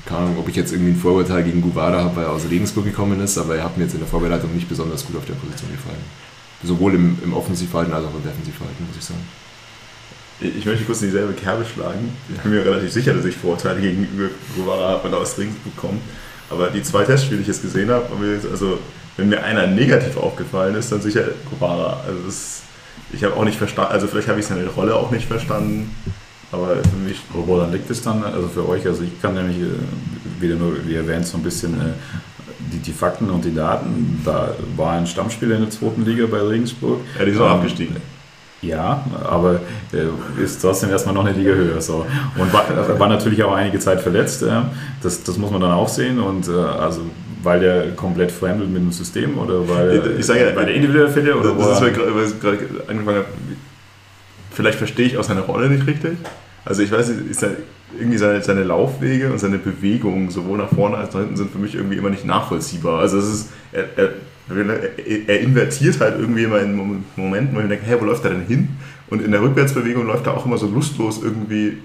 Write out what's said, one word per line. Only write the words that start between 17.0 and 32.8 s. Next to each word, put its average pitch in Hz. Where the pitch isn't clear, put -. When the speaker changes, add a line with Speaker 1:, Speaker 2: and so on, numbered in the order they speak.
Speaker 2:
Testspiele, 131
die 98
ich 98
jetzt 95
gesehen 95
habe, 120
haben 101
wir 104
jetzt, 104
also, 95
wenn 98
mir -
einer 98
negativ 123
aufgefallen 95
ist, 110
dann 104
sicher 104
Guevara. 87
Also 92
das, -
ich -
habe 98
auch 107
nicht 104
versta-, 101
also 101
vielleicht 107
habe 104
ich 101
seine 90
Rolle 98
auch 113
nicht 110
verstanden, 107
aber 90
für 95
mich 95
Speaker 3:
Aber 85
woran 87
liegt -
es 117
dann, 110
also 87
für 85
euch? 92
Also 85
ich 87
kann 95
nämlich, 90
äh, -
wieder 85
nur, 85
wie 80
erwähnt, 82
so -
ein 80
bisschen, 85
äh, 80
die, 82
die 82